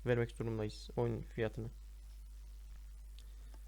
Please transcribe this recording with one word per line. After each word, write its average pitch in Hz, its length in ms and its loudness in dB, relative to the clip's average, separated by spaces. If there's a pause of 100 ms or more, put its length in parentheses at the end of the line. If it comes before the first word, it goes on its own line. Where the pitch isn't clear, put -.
vermek 117 320 6
durumundayız 110 580 0
oyun 117 260 4
fiyatını. 113 460 2 (2000)